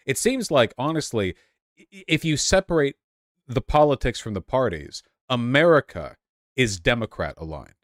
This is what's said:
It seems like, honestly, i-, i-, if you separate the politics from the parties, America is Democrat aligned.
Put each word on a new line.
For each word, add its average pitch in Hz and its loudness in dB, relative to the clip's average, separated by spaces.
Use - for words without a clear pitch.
It 135 -4
seems 247 -2
like, 123 2
honestly, 123 -2
i-, - -20
i-, 190 -20
if 160 0
you 156 0
separate 165 0
the 127 -4
politics 143 2
from 107 -8
the 90 -4
parties, 101 -4
America 127 2
is 107 0
Democrat 107 -4
aligned. 78 -14